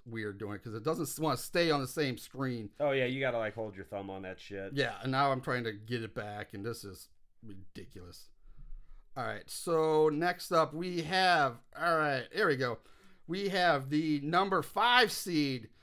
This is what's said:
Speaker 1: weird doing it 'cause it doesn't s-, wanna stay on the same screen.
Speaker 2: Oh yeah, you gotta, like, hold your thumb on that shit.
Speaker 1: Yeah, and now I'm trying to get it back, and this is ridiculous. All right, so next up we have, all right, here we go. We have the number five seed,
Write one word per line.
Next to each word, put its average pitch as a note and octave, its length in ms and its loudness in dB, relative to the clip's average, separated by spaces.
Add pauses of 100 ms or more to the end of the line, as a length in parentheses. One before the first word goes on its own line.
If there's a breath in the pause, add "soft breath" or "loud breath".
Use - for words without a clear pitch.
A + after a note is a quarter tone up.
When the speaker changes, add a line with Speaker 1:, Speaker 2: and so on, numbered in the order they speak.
Speaker 1:
weird G#2+ 340 -6
doing G#2 160 -6
it - 60 -12
'cause A2+ 120 -10
it - 100 -8
doesn't D#3+ 220 0
s-, - 140 -6
wanna D3+ 180 0
stay E3+ 340 2
on D3 80 2
the C3 80 -2
same C3+ 300 -2
screen. B2 520 -6 (120)
Speaker 2:
Oh D3 100 4
yeah, C3+ 140 2
you C3 160 -2
gotta, B2 160 2
like, G#2+ 180 -2
hold A2 220 -6
your F#2+ 80 -12
thumb G2 240 -8
on F#2+ 140 -8
that F#2 180 -10
shit. G2 320 -10
Speaker 1:
Yeah, B2 280 -2
and B2+ 120 -4
now C#3 180 4
I'm C3 80 0
trying B2+ 240 -2
to A2+ 80 -4
get A2 320 -6
it G#2+ 100 -10
back, G#2 400 -8
and G2+ 120 -8
this A#2 180 -8
is F#2+ 240 -14 (340)
ridiculous. F#2 840 -16 (880)
All B2 80 -6
right, G#2+ 260 -6
so D#3 600 4
next F3 420 0
up D#3+ 220 4
we F3 300 -4
have, E3 520 4 (260)
all E3 160 4
right, C#3 360 2
here G3 140 2
we C#3+ 100 4
go. B2+ 220 0 (460 soft breath)
We G3 240 -2
have E3 400 4
the D3+ 300 2
number F3 420 2
five A#3+ 520 4
seed, C#3 560 -2 (140)